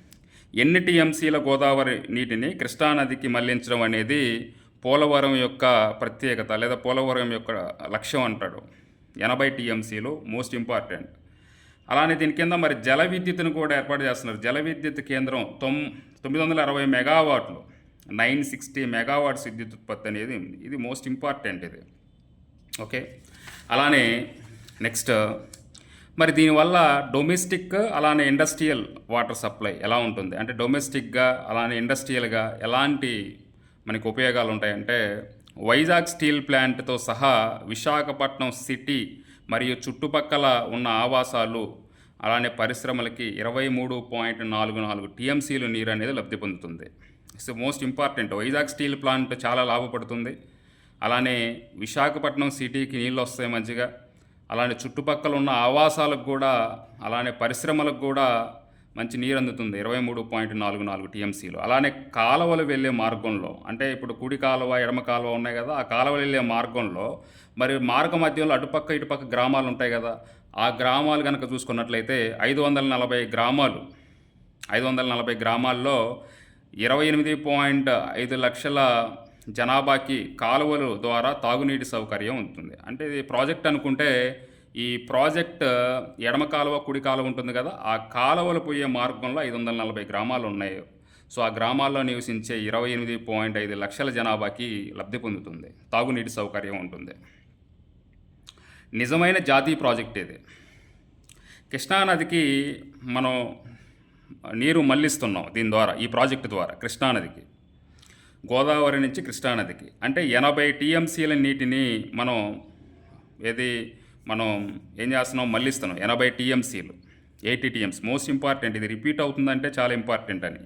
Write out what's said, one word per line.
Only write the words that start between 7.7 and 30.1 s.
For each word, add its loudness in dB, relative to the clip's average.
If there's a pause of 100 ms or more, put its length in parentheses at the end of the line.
లక్ష్యం 0
అంటాడు. -4 (640)
ఎనభై 2
టీఎంసీలు -4 (220)
most -6
important. -4 (800)
అలానే 4
దీని 2
కింద 2
మరి 4
జల 6 (100)
విద్యుత్తును 0
కూడా 0
ఏర్పాటు 0
చేస్తున్నారు. -2
జల 0
విద్యుత్ -4
కేంద్రం -2 (180)
తొమ్-, -2 (320)
తొమ్మిది 0
వందల 2
అరవై 2 (100)
మెగావాట్లు, 4 (600)
నైన్ 2
సిక్స్టీ -8 (120)
మెగావాట్స్ 0
విద్యుత్ -12
ఉత్పత్తి -10
అనేది -6
ఉంది. -12 (100)
ఇది -10
most -8
important -4
ఇది. -14 (1040)
ఓకే, -8 (680)
అలానే 6 (800)
నెక్స్ట్ 0 (1040)
మరి 6
దీనివల్ల 6 (360)
డొమెస్టిక్ 0 (220)
అలానే 4
ఇండస్ట్రియల్ 2 (260)
వాటర్ 0
సప్లై -4
ఎలా 2
ఉంటుంది -2